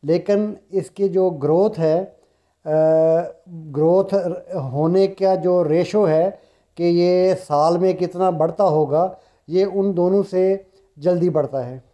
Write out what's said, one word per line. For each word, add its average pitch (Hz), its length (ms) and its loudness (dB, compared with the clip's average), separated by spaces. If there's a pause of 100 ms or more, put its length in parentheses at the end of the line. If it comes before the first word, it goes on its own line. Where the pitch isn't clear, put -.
लेकिन 202 520 -2 (160)
इसकी 196 360 -4
जो 185 220 0
ग्रोथ 160 480 0
है, 165 260 0 (640)
अ, 151 60 -4 (760)
ग्रोथ 165 680 0 (580)
होने 170 340 2
का 190 300 0
जो 180 260 0
रेशो 208 420 0
है 165 360 0 (360)
कि 170 80 -4
ये 180 500 2
साल 165 440 0
में 185 180 0
कितना 180 340 -2
बढ़ता 165 340 -2
होगा, 156 540 0 (300)
ये 185 160 0
उन 196 300 -2
दोनों 180 280 2
से 190 440 -2 (320)
जल्दी 175 320 0
बढ़ता 135 280 -2
है। 127 240 -10 (120)